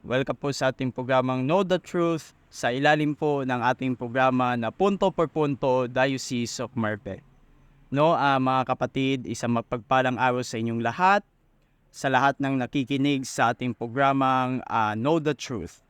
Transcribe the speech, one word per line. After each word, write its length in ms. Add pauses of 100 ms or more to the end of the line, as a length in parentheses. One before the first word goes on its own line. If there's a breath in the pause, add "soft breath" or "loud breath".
Welcome 320
po 160
sa 160
ating 240
programang 560
Know 160
the 160
Truth 560 (160)
sa 240
ilalim 400
po 320
ng 160
ating 320
programa 640
na 80
Punto 480
por 160
Punto, 560
Diocese 720
of 160
Marbel. 480 (640)
No, 320
ah, 160
mga 320
kapatid, 500 (140)
isang 240
mapagpalang 640
araw 240
sa 160
inyong 240
lahat, 400 (640)
sa 240
lahat 320
ng 160
nakikinig 640
sa 320
ating 160
programang, 960
ah, 240
Know 320
the 80
Truth. 480 (100)